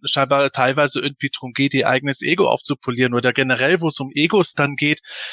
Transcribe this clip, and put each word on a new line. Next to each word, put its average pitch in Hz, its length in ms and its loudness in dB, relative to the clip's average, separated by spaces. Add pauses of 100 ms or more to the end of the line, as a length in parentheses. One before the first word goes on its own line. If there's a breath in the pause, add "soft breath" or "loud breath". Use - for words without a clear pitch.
scheinbar 139 460 2
teilweise 135 500 0
irgendwie 139 300 -6
drum 123 220 -10
geht, 139 220 0
ihr 123 140 2
eigenes 131 340 0
Ego 147 260 2
aufzupolieren 123 680 -2
oder 120 180 2
generell, 131 480 2
wo 165 60 -2
es 147 140 0
um 135 120 -8
Egos 165 420 2
dann 143 200 2
geht, 147 260 0 (320 loud breath)